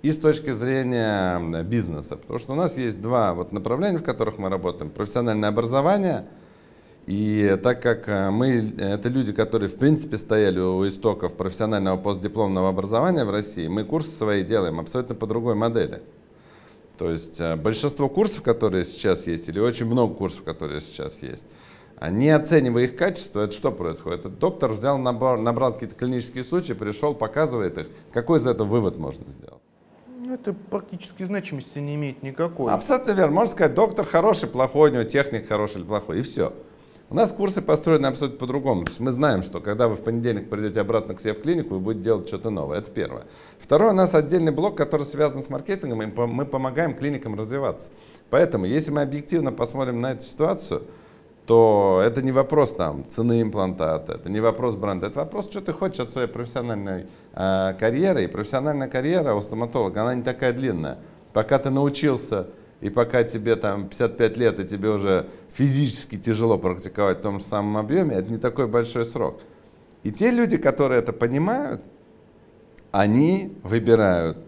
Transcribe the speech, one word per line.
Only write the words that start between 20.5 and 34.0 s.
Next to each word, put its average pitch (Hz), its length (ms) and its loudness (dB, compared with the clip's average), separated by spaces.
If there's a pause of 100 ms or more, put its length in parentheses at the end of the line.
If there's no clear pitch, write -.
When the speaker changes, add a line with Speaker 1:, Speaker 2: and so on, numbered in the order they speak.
Speaker 1:
сейчас - 420 -12
есть, 62 220 -12 (520)
а, 78 140 -6
не 127 180 4
оценивая 147 540 4
их 123 120 -2
качество, 170 460 -2
это 104 120 -2
что 135 180 -2
происходит? 87 500 -6
Этот 95 180 -12
доктор 160 340 0
взял, 127 260 0
набор, 123 400 0
набрал 120 340 2
какие-то - 220 -10
клинические 127 480 -4
случаи, 170 300 -2
пришел, 107 420 -2
показывает 110 600 -2
их. 80 100 -8 (260)
Какой - 260 2
из 117 80 0
этого 104 200 2
вывод 101 300 2
можно 69 320 -10
сделать? 64 320 -20 (640)
Speaker 2:
Ну, 254 100 -6
это 233 180 -6
практически - 680 -10
значимости 175 560 -6
не 143 160 -6
имеет 143 260 -6
никакой. 139 500 -2
Speaker 1:
Абсолютно 254 420 0
верно. 175 200 4
Можно 202 200 4
сказать, 151 200 4
доктор 220 320 2